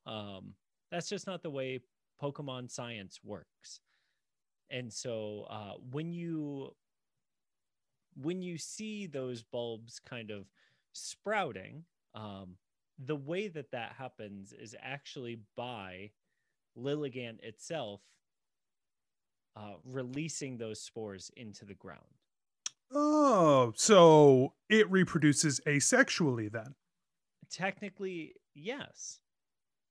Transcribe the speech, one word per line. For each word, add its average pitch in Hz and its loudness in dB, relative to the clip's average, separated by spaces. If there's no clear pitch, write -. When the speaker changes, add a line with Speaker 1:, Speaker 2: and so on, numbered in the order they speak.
Speaker 1:
Um, 101 -12
that's 170 -8
just 196 -10
not 180 -10
the 160 -10
way 131 -6
Pokemon 135 -8
science 117 -12
works. - -16
And 123 -10
so, 107 -8
uh, 104 -12
when 160 -8
you, 151 -8
when 175 -6
you 175 -8
see 214 -12
those 127 -8
bulbs 117 -10
kind 113 -14
of 101 -12
sprouting, 143 -6
um, 98 -14
the 147 -6
way 170 -6
that 156 -12
that 117 -8
happens 104 -14
is 113 -20
actually 123 -12
by 104 -12
Lilligant 127 -8
itself, 110 -10
uh, 104 -14
releasing 131 -10
those 110 -10
spores 101 -12
into 107 -18
the 98 -16
ground. 87 -18
Speaker 2:
Oh, 220 6
so 151 10
it 214 6
reproduces 156 4
asexually 143 2
then? 117 -10
Speaker 1:
Technically, 190 -8
yes. - -12